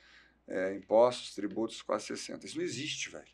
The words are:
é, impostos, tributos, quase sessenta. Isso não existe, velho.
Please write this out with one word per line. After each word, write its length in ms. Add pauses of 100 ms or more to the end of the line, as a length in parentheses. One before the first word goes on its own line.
(480)
é, 280
impostos, 600
tributos, 460
quase 240
sessenta. 400
Isso 100
não 80
existe, 460
velho. 240